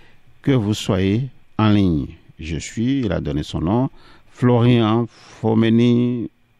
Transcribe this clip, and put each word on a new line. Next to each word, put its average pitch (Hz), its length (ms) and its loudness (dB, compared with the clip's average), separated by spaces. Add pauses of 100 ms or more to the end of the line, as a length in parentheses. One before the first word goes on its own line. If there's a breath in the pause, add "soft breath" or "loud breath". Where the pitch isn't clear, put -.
(420 soft breath)
Que 143 100 0
vous 107 220 0
soyez 104 560 0 (280)
en 110 120 2
ligne. 90 380 2 (320)
Je 78 180 -8
suis », 123 480 -4
il 98 60 -2
a 80 100 -2
donné 71 220 -4
son - 180 -8
nom, « 117 280 0 (400 soft breath)
Florian 120 800 2
Fomeni 117 1200 0 (300)